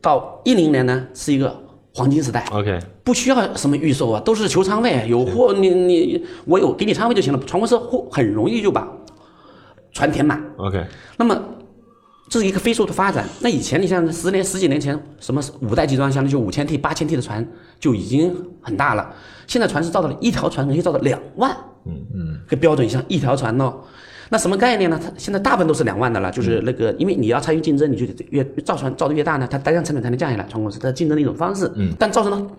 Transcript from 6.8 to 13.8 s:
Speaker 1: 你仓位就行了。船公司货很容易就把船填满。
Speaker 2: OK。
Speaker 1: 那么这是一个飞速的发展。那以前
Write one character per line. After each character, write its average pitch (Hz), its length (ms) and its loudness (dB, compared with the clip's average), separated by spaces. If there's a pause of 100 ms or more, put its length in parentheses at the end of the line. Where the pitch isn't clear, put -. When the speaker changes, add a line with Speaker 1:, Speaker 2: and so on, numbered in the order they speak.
Speaker 1:
你 202 80 2
仓 214 120 0
位 240 80 2
就 202 60 2
行 139 140 2
了。 131 60 0
船 170 200 -2
公 226 60 0
司 233 100 4
货 - 340 -2
很 131 220 2
容 110 160 0
易 226 140 -2
就 196 100 2
把 110 160 -2 (1040)
船 147 180 0
填 139 140 0
满。 - 180 2 (140)
Speaker 2:
OK。 95 260 -2 (360)
Speaker 1:
那 - 80 2
么 151 120 2 (920)
这 226 100 0
是 202 60 2
一 190 40 2
个 190 80 0
飞 233 140 0
速 220 140 2
的 - 80 -6
发 196 180 2
展。 107 160 -2 (120)
那 240 100 0
以 143 100 0
前 135 200 0